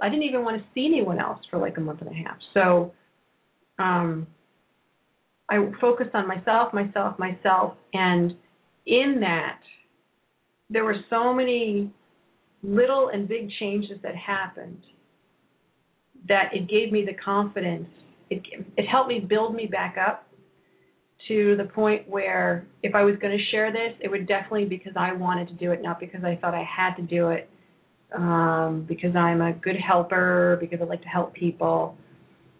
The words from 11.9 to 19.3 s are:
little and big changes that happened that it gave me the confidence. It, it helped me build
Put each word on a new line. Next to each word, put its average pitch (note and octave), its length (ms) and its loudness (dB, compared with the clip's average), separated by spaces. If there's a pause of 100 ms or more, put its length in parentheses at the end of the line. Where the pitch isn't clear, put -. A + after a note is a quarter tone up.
little B3 460 4
and G3+ 200 -4
big A3 220 -6 (100)
changes G3+ 420 -4
that G3 140 -8
happened F#3 640 -8 (1500)
that G3 260 2
it F3+ 140 -4
gave G#3+ 240 2
me G#3 120 2
the F#3+ 100 -6
confidence. G3 720 -2 (420)
It, F#3 120 -6 (360)
it G#3 80 -2
helped C4 220 2
me A#3+ 120 -2
build G#3+ 340 0